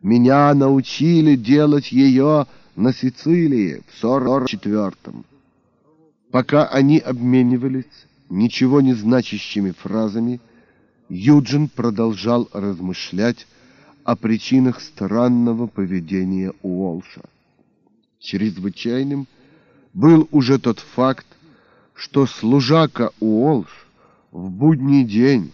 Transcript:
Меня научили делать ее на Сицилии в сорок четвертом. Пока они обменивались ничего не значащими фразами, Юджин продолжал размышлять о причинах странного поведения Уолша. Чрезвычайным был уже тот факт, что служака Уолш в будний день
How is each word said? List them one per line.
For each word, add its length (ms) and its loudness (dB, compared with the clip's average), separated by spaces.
Меня 480 4
научили 800 2
делать 560 2
ее 560 2
на 160 0
Сицилии 960 -2
в 100 -20
сорок 480 0
четвертом. 800 -6
Пока 360 0
они 320 2
обменивались 880 0
ничего 540 0
не 100 2
значащими 760 -2
фразами, 720 -6
Юджин 600 2
продолжал 840 -2
размышлять 920 -6
о 100 -2
причинах 680 0
странного 840 -2
поведения 920 -6
Уолша. 600 -8
Чрезвычайным 1080 -6
был 380 6
уже 260 2
тот 220 -4
факт, 460 -4
что 320 -2
служака 840 0
Уолш 680 -2
в 180 -12
будний 540 2
день 500 0